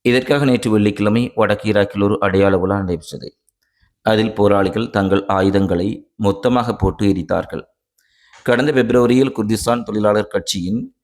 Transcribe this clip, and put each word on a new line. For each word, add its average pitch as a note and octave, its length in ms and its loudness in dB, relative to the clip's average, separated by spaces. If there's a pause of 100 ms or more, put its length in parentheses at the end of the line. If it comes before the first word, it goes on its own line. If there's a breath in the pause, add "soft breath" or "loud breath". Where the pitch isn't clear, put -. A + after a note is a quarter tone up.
இதற்காக B2+ 440 0
நேற்று B2 260 0
வெள்ளிக்கிழமை G#2+ 640 0
வடக்கு G#2 380 0
ஈராக்கில் G2+ 300 0
ஒரு G2+ 180 0
அடையாள F#2+ 380 2
விழா F#2+ 200 -2
நடைபெற்றது. - 600 -8 (640)
அதில் A2 320 0
போராளிகள் G2+ 560 0
தங்கள் G2 360 0
ஆயுதங்களை G2 640 0 (280)
மொத்தமாக A#2 600 -2
போட்டு F#2+ 300 0
எரித்தார்கள். F2+ 580 -2 (800 soft breath)
கடந்த B2+ 300 0
பிப்ரவரியில் B2 640 2
குர்திஸ்தான் A2+ 460 -2
தொழிலாளர் G#2 440 0
கட்சியின் G2+ 760 -6